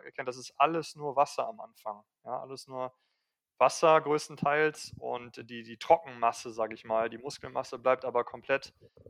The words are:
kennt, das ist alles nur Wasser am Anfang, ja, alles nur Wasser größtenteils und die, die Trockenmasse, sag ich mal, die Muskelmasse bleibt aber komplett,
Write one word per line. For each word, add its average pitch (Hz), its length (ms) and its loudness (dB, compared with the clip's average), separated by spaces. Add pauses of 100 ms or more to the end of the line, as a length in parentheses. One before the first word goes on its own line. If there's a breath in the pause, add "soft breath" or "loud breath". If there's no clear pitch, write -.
(160)
kennt, 131 120 -6
das 123 100 -6
ist - 200 -16
alles 160 380 0
nur 147 200 -6
Wasser 135 320 0
am 110 120 -12
Anfang, 110 440 -14 (200)
ja, 123 160 -8
alles 135 280 -14
nur 127 260 -8 (640)
Wasser 156 420 6
größtenteils 151 960 0
und 123 520 -10
die, 117 140 -12
die 113 140 -16
Trockenmasse, 120 720 2
sag 110 220 -2
ich - 120 -14
mal, 113 240 0
die 117 80 -8
Muskelmasse 131 600 -8
bleibt 127 280 2
aber 120 180 0
komplett, - 500 -4 (360)